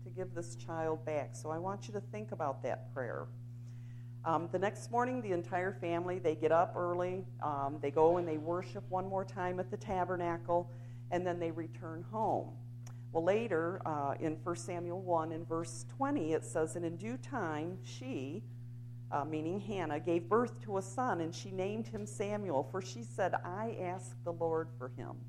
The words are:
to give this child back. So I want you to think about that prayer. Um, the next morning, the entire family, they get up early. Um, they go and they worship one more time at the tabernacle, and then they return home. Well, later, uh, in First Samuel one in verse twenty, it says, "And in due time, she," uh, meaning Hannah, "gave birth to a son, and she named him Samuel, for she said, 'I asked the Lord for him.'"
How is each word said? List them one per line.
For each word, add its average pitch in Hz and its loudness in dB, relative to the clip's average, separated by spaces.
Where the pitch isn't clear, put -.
to 196 -10
give 180 -6
this 170 -6
child 160 -2
back. 143 0
So - -6
I 160 0
want 190 -4
you 208 -8
to 202 -2
think 214 -6
about 135 -2
that - -2
prayer. 113 -2
Um, 165 4
the 185 2
next 208 0
morning, 247 2
the 202 0
entire 180 0
family, 175 0
they 160 4
get 156 6
up 170 8
early. 180 2
Um, 143 0
they 143 2
go 160 10
and 175 2
they 156 0
worship 175 -2
one 185 0
more 190 0
time 185 -2
at 180 -2
the 208 -4
tabernacle, 175 2
and 180 2
then 175 0
they 165 2
return 160 -6
home. 202 0
Well, 165 4
later, 185 4
uh, 143 2
in 156 0
First 175 -2
Samuel 175 -2
one 165 2
in 165 -4
verse 165 -2
twenty, 269 2
it 156 2
says, 165 0
"And 170 0
in 170 -2
due 220 -4
time, 180 -2
she," 175 -6
uh, 143 2
meaning 160 0
Hannah, 185 0
"gave 170 2
birth 233 4
to 196 -2
a 190 2
son, 202 0
and 165 -2
she - -8
named 208 0
him 208 -4
Samuel, 196 0
for - -2
she - -8
said, 196 2
'I 202 -2
asked 185 -4
the 170 -2
Lord 165 0
for 127 -6
him.'" 123 -8